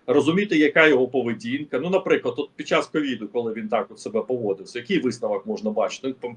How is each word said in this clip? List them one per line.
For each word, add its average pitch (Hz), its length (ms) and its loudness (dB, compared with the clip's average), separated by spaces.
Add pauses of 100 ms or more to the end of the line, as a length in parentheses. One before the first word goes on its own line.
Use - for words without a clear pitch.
розуміти, 165 500 2
яка 156 300 6
його 127 200 6
поведінка. 123 720 -4
Ну, 160 100 -4
наприклад, 160 480 0
от 143 180 -6
під - 120 -12
час 156 200 0
ковіду, 127 400 -4
коли 117 260 -4
він 110 140 -8
так 113 220 0
от 107 100 -20
себе 110 220 -4
поводився, 107 580 -4
який 120 200 -2
висновок 107 460 -2
можна 107 260 -4
бачити? 107 360 -4
Ну, 127 220 -8
пам-, 117 80 -14